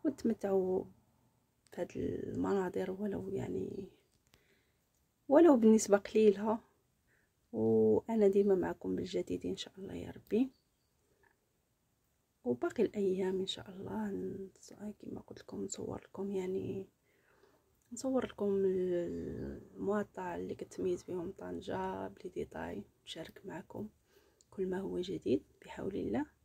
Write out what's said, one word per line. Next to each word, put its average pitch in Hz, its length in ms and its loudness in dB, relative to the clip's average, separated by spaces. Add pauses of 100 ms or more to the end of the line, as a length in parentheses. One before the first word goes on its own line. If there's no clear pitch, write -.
وتمتعوا 196 760 0 (880)
بهاد - 220 -8
المناظر 185 960 -2
ولو 196 380 -6
يعني، 185 600 -6 (1400)
ولو 294 280 10
بالنسبه 220 400 8
قليلها. 214 600 4 (920)
وانا 220 760 4
ديما 202 280 6
معكم 175 400 -2
بالجديد 180 500 -4
ان 185 100 -4
شاء - 220 -12
الله 190 160 -12
يا 170 180 -8
ربي، 254 380 0 (1900)
وباقي 247 400 0
الايام 190 560 0
ان 190 80 -2
شاء - 220 -10
الله 196 380 -8
ن-، 190 420 -8 (500)
كما - 220 -12
قلت - 180 -18
لكم - 240 -10
نصور 196 400 -8
لكم 196 280 -10
يعني، 190 560 -6 (1040)
نصور 262 320 -2
لكم 202 400 0
المواطع 180 1700 -4
اللي 185 200 -6
كتميز 180 480 -4
بهم 180 280 -8
طنجة 190 760 -8
بلي - 220 -14
ديتاي، 170 540 -8 (220)
نشارك - 400 -14
معكم 185 420 -10 (640)
كل 185 160 -4
ما 185 120 -4
هو 180 200 -6
جديد 190 440 0 (220)
بحول - 300 -8
الله. 254 300 -2 (200)